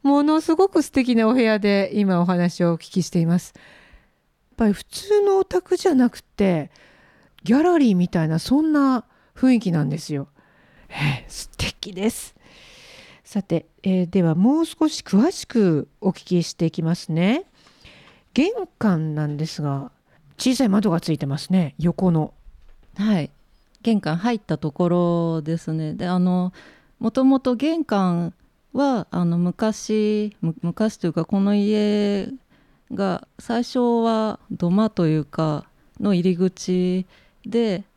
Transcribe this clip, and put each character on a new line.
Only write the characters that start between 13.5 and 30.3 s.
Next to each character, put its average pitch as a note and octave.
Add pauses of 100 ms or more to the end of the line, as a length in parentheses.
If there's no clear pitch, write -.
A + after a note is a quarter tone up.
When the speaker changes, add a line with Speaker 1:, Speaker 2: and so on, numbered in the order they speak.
Speaker 1:
え F#3
ー、 E3+
で F#3+
は E3
も B3+
う E4
少 D#4
し -
詳 G#3+
し -
く F3 (120)
お F#3+
聞 -
き F3
し -
て E3+
い D#3+
き -
ま E3
す -
ね。 G3 (880)
玄 E4+ (260)
関 D#3+
な D3+
ん D3
で D3+
す -
が、 C#3+ (480)
小 B3+
さ C4
い A3
窓 G3+
が E3+
つ -
い C#3+
て D3
ま C#3
す -
ね、 F3
横 F3
の。 D#3 (640)
Speaker 2:
は G3+
い。 C#3 (520)
玄 A3
関 D#3+
入 A3+
っ -
た -
と D3+
こ F3
ろ E3+
で D#3+
す -
ね。 D#3
で、 F#3
あ F3+
の、 F3+ (480)
も A3+
と C4
も C4
と B3
玄 D#4+
関 F3 (400)
は、 C4
あ F3
の、 E3+
昔、 G#3+